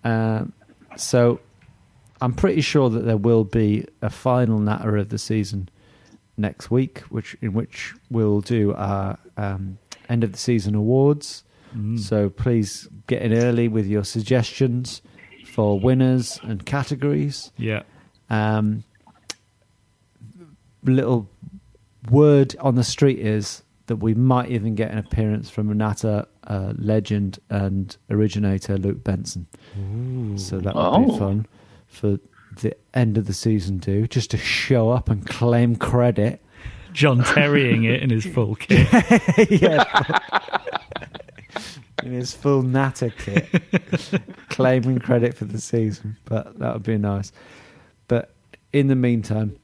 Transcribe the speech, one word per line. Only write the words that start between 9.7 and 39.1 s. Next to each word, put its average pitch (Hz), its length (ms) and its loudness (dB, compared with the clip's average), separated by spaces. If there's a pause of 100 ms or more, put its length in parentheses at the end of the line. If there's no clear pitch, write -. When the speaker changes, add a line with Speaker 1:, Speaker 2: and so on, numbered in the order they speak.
Speaker 1:
end 117 160 0
of 104 80 -2
the 92 60 -16
season 104 380 0
awards. 135 680 2 (320)
Speaker 2:
Mm. 110 240 -4
Speaker 1:
So 104 300 0
please 113 580 -2 (200)
get - 140 -2
in 113 120 0
early 120 340 2
with 110 200 0
your 104 160 0
suggestions 123 1000 -2 (440)
for 104 340 0
winners 127 640 2
and 107 220 -8
categories. 143 920 -4
Speaker 2:
Yeah. 110 260 -6 (460)
Speaker 1:
Um, 107 540 0 (2000)
little 123 460 0 (800)
word 143 500 6
on 135 160 2
the 123 80 4
street 135 360 2
is 107 440 -4 (240)
that 113 100 -2
we 107 160 0
might 127 380 2
even 110 240 -2
get 107 160 -4
an 107 80 -4
appearance 107 500 -2
from 107 260 -2
Natter, 107 500 0 (200)
uh, 98 320 -4
legend 101 640 0 (100)
and 98 460 -2 (160)
originator 104 680 0
Luke 98 260 -4
Benson. 92 440 -6 (320)
Speaker 2:
Ooh. 110 580 -6
Speaker 1:
So 95 220 -6
that 95 160 -4
would 127 320 4
be - 60 2
Speaker 3:
Oh. 220 40 -2
Speaker 1:
fun 101 280 0 (420)
for 101 320 -2 (420)
the - 140 -4 (180)
end 113 240 2
of 104 80 0
the 98 80 -4
season 98 460 -2
do, 101 280 0
just - 240 -2
to 110 60 -2
show - 540 0
up 123 180 0
and 107 160 -2
claim 120 500 2
credit. 120 640 0 (540)
Speaker 2:
John 139 300 4
Terrying 139 600 4
it 117 200 2
in 135 80 0
his 110 140 0
full 107 300 -2
kit. - 360 4
Speaker 1:
<laughs> 226 580 6